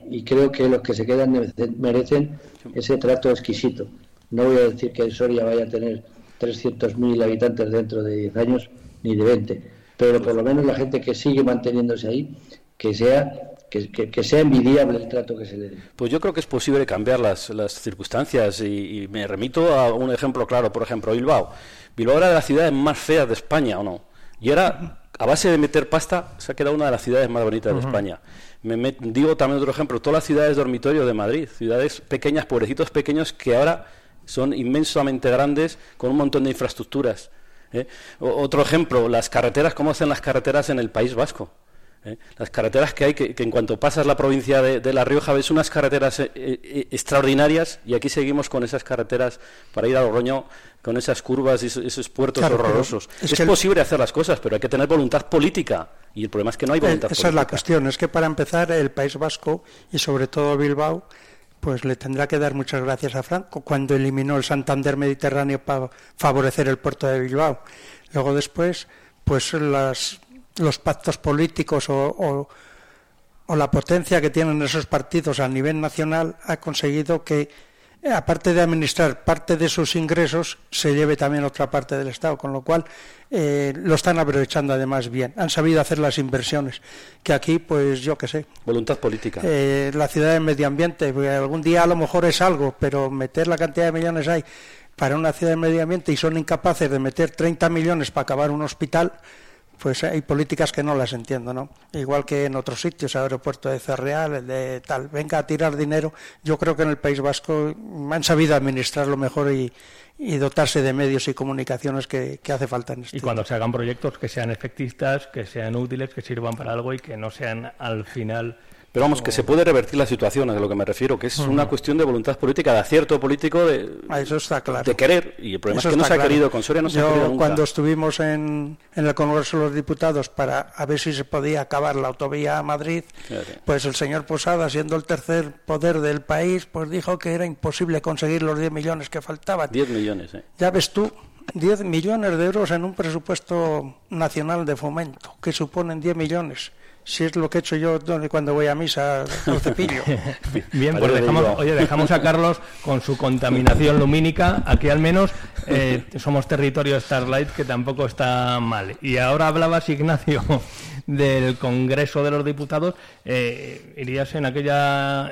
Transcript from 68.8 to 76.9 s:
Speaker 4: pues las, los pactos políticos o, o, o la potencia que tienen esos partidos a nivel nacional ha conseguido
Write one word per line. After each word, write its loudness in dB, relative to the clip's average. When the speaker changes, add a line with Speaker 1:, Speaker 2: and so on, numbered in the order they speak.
Speaker 4:
pues 0
las, -2
los 2
pactos -2
políticos 0
o, 0
o, -2
o -2
la 2
potencia 2
que 2
tienen 2
esos -2
partidos -2
a 0
nivel -2
nacional -2
ha -4
conseguido -2